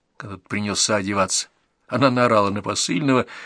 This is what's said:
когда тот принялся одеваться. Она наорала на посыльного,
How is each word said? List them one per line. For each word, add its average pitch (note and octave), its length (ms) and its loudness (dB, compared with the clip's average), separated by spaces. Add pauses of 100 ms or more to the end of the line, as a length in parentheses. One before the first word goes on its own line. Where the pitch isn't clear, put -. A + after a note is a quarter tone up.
(180)
когда G2+ 180 -14
тот F#2+ 120 -20
принялся G#2 480 -2
одеваться. G2 540 -2 (380)
Она B2 220 2
наорала A#2 400 4
на G2+ 120 -4
посыльного, C3+ 640 0 (180)